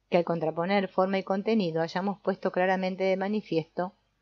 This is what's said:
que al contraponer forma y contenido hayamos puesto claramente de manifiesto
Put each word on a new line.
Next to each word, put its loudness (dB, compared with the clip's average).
que 4
al 2
contraponer 0
forma 0
y -4
contenido 0
hayamos -2
puesto -2
claramente 0
de 2
manifiesto -2